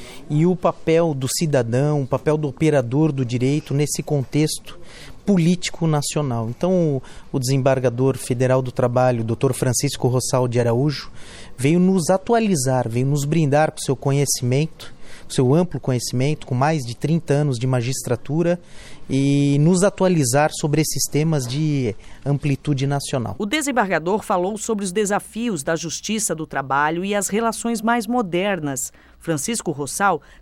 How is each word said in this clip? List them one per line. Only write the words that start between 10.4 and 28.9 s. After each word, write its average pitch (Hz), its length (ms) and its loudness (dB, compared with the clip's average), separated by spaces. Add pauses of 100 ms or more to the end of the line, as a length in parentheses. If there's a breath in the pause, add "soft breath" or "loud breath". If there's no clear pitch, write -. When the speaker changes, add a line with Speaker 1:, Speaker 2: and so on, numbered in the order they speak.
Speaker 1:
de 117 100 0
Araújo, 123 540 0 (460 loud breath)
veio 160 240 4
nos 185 280 4
atualizar, 180 800 2
veio 123 200 0
nos 143 180 0
brindar 151 480 2
com - 60 -14
seu - 180 0
conhecimento, 139 1000 0 (320 loud breath)
seu 131 260 4
amplo 170 280 2
conhecimento, 131 640 -2
com 131 80 -2
mais 143 300 0
de 120 100 -8
trinta 156 380 0
anos 143 260 2
de 123 80 -2
magistratura, 131 880 -2 (520 loud breath)
e 139 500 2
nos 175 240 4
atualizar 156 720 2
sobre 151 280 0
esses - 280 -2
temas 147 380 0
de 139 480 0 (300 loud breath)
amplitude 139 600 0
nacional. 135 520 -2
Speaker 2:
O 208 80 -4
desembargador 208 760 0
falou 196 360 -2
sobre 208 260 -4
os 190 80 -6
desafios 202 720 -2
da 165 140 -2
justiça 170 580 -4
do 156 100 -8
trabalho 147 600 -2
e 202 100 -2
as 202 140 -2
relações 226 520 -2
mais 233 240 0
modernas. 180 840 -2 (260 soft breath)